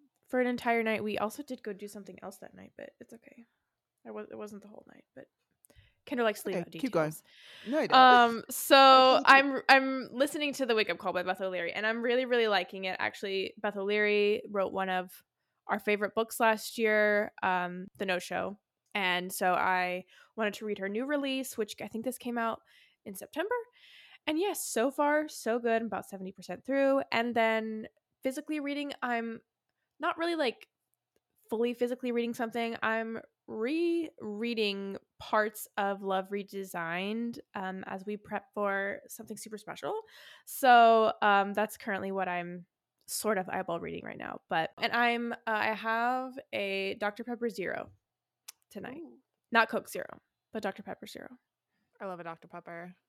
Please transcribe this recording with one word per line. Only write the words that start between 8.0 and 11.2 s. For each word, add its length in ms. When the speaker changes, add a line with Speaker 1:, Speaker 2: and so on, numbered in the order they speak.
Speaker 1:
Um, 460
Speaker 2:
<laughs> 40
Speaker 1:
so 260
Speaker 2:
I 460
told 60
you. 60
Speaker 1:
I'm, 340
I'm 440
listening 420
to 120
The 80
Wake 160
Up 80
Call 140
by 100